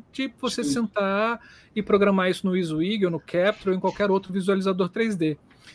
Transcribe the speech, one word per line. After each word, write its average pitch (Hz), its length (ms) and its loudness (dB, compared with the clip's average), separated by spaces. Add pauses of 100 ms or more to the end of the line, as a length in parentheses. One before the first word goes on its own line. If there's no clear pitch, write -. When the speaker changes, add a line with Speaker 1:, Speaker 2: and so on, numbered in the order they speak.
(120)
Speaker 1:
de 269 300 -6
você 247 200 -4
Speaker 2:
Sim. 285 100 -2
Speaker 1:
sentar 220 680 -2 (340)
e 214 80 -2
programar 196 480 4
isso 185 160 -2
no 185 160 0
Zwig 180 440 0
ou 175 60 2
no 160 80 -4
Capture 190 500 0
ou 185 80 2
em - 20 -6
qualquer 190 320 0
outro 190 220 0
visualizador 190 560 0
três 226 260 -2
D. 156 220 0 (380)